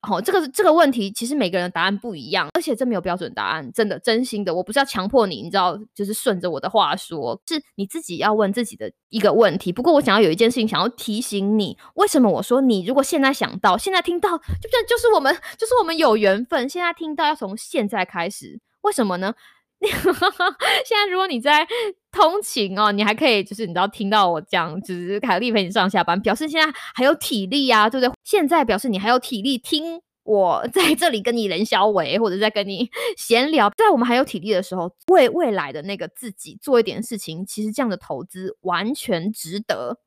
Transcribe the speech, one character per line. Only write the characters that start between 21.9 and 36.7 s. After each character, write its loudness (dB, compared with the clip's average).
通 2
勤 -4
哦， 4
你 0
还 2
可 2
以， 2
就 -10
是 -6
你 -8
知 -2
道 4
听 -4
到 4
我 0
讲， -4
就 -10
是 -6
凯 0
莉 -2
陪 2
你 -4
上 2
下 0
班， 0
表 0
示 -4
现 2
在 -4
还 -2
有 6
体 -4
力 0
啊， 6
对 -2
不 2
对？ 0
现 2
在 4
表 0
示 -6
你 -2
还 -2
有 4
体 -6
力 -2
听 -6
我 2
在 2
这 2
里 -2
跟 0
你 -2
冷 0
笑 2
话， 2
或 2
者 -4
在 2
跟 -2
你 -4
闲 2
聊。 4
在 4
我 4
们 2
还 2
有 2
体 -6
力 -2
的 0
时 -10
候， -4
为 6
未 0
来 -4
的 -8
那 -8
个 -8
自 -14
己 -18
做 4